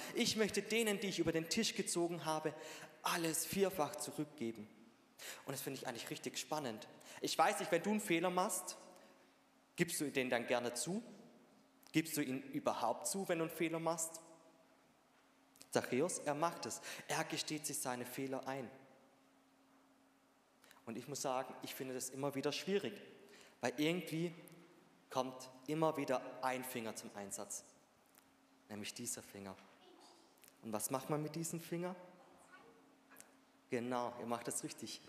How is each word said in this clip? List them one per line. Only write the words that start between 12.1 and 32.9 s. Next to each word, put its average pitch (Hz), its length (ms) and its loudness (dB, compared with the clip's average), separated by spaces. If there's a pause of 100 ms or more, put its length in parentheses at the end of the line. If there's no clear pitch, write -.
du 147 60 2
ihn 131 200 -2 (100)
überhaupt - 540 2
zu, 196 220 -2
wenn 175 100 2
du 165 60 2
einen 160 100 -2
Fehler 165 240 0
machst? 165 420 0 (1500)
Zachäus, 131 500 4
er 147 140 2
macht 165 300 0
es. 113 160 -4 (260)
Er 147 180 0
gesteht 151 420 -4
sich 143 120 -4
seine 123 280 -2
Fehler 135 420 -4
ein. 131 220 -2 (2250)
Und 117 100 -6
ich 123 100 -8
muss 139 140 -4
sagen, 131 420 0
ich - 120 -6
finde 131 180 -4
das 127 180 -2
immer 139 240 0
wieder 135 160 2
schwierig, 139 440 0 (640)
weil 123 160 2
irgendwie 165 580 2 (760)
kommt 131 400 -2 (160)
immer 156 300 4
wieder 135 260 2 (200)
ein 127 220 0
Finger 113 320 -4
zum - 180 -10
Einsatz, 101 500 -8 (1080)
nämlich 104 240 -8
dieser 117 280 -6
Finger. 98 320 -10 (1080)
Und 110 100 -6
was 107 180 0
macht 131 200 0
man 151 120 2
mit 151 120 -4
diesem 165 260 -4
Finger? 175 340 -4 (1700)